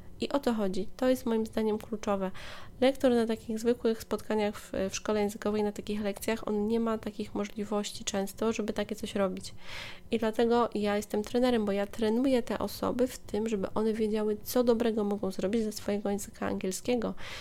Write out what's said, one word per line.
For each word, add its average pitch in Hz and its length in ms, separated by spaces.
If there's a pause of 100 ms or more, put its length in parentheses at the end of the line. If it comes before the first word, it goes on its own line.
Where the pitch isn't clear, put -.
(200)
I - 80
o 277 100
to 240 160
chodzi. 196 420
To 254 120
jest 254 180
moim 226 200
zdaniem 220 320
kluczowe. 196 520 (500)
Lektor 262 320
na 233 140
takich 226 320
zwykłych 233 440
spotkaniach 214 580
w, - 120 (180)
w - 40
szkole 214 260
językowej, 208 420
na 208 100
takich 208 300
lekcjach, 214 460
on 208 200
nie 226 120
ma 226 180
takich 208 360
możliwości 208 680
często, 202 480
żeby 220 200
takie 208 220
coś - 200
robić. 190 400 (560)
I 226 80
dlatego 233 560
ja 208 220
jestem 208 280
trenerem, 247 400
bo 202 80
ja 202 140
trenuję 240 560
te 226 160
osoby 202 480
w 254 120
tym, 214 300
żeby 202 260
one 220 180
wiedziały, 214 500
co 247 220
dobrego 226 400
mogą 202 260
zrobić 208 320
dla 214 100
swojego 202 380
języka 202 360
angielskiego. 196 680 (260)